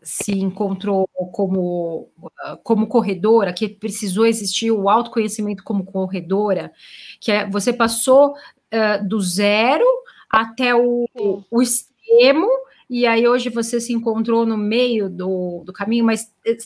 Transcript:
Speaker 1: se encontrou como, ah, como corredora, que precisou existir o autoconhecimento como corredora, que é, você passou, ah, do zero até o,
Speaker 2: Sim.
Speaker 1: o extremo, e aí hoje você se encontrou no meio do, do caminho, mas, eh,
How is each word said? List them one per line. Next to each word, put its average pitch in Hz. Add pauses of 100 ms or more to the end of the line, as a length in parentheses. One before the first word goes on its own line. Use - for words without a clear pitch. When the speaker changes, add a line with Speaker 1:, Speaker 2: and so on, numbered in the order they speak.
Speaker 1:
se -
encontrou 190 (260)
como, 175 (320)
ah, 143
como 220
corredora, 202
que 202
precisou 208
existir 226
o 202
autoconhecimento 214
como 202
corredora, 185 (480)
que -
é, 208
você 202
passou, 262 (360)
ah, 214
do 202
zero 208 (440)
até 233
o, 240 (120)
Speaker 2:
Sim. 202
Speaker 1:
o 233
extremo, 285 (420)
e 240
aí 226
hoje 247
você 233
se 233
encontrou 226
no 226
meio 214
do, 180
do 180
caminho, 226
mas, 226 (160)
eh, 233